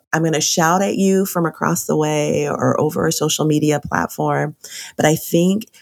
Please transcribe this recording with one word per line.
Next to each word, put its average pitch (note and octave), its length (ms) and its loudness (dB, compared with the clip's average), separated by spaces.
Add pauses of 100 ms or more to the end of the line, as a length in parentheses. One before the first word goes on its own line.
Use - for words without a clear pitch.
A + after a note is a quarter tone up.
(120)
"I'm D#3+ 120 0
gonna D#3+ 180 0
shout F3 400 2
at G3+ 140 -2
you F#3+ 300 2
from F3 200 -2
across E3 400 -2
the D3+ 120 0
way D3+ 500 0
or C3 320 0
over D#3 280 0
a E3 40 0
social D3+ 340 0
media D3+ 340 2
platform." D3 760 -2 (400)
But - 100 0
I D#3 100 4
think F#3 540 0 (120)